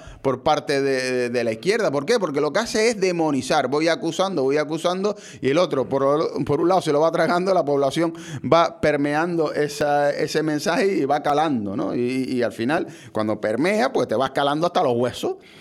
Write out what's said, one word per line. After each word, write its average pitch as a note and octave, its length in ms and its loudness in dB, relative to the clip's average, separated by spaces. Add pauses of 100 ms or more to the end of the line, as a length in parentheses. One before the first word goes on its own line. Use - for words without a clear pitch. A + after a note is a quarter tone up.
(220)
por B2 220 -2
parte D3+ 360 2
de, C3 320 0
de, B2 200 0
de A#2+ 120 0
la A2+ 100 0
izquierda. F#3 360 0
¿Por C#3 160 -2
qué? A#3 140 2
Porque D3+ 200 -2
lo D3 140 0
que F#3 60 0
hace A3+ 300 0
es A3 100 -4
demonizar. D#3 680 0
Voy D3+ 180 0
acusando, E3 560 -2
voy C3+ 140 2
acusando, F3+ 580 -2 (260)
y A#2 80 0
el C#3+ 80 2
otro, C#3+ 320 0
por, C#3 560 0
por C#3+ 160 0
un E3 60 2
lado, F3+ 140 4
se D#3 100 -2
lo D3 80 2
va D#3+ 120 4
tragando, F3 400 0
la F3 140 2
población C#3+ 480 0 (300)
va D#3+ 360 2
permeando D3+ 720 0
esa, D3 580 0
ese D#3 320 -2
mensaje E3+ 540 0
y C3+ 80 0
va C#3+ 180 0
calando, C#3+ 520 0
¿no? - 200 -4
Y, B2+ 340 -2
y B2 140 0
al G#2+ 80 0
final, C3+ 340 -2 (260)
cuando G#2+ 300 -2
permea, F#3 500 0
pues - 160 0
te - 60 -2
vas B2+ 160 0
calando D3 380 0
hasta F3 160 2
los B2 140 2
huesos. B2 400 -2 (240)